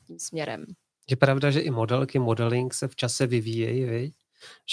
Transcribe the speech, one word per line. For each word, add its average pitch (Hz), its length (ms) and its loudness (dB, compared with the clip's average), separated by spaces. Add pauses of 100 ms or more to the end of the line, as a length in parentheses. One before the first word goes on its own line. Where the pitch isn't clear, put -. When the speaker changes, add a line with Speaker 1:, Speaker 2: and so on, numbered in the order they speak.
Speaker 1:
tím 165 120 -18
směrem. 135 460 -8 (440)
Speaker 2:
Je 131 60 2
pravda, 139 360 6
že 143 80 2
i - 120 -2
modelky, 123 480 0
modeling 117 540 2
se - 140 -4
v - 80 -12
čase 127 320 0
vyvíjejí, 117 580 0
viď? 120 280 -4 (600)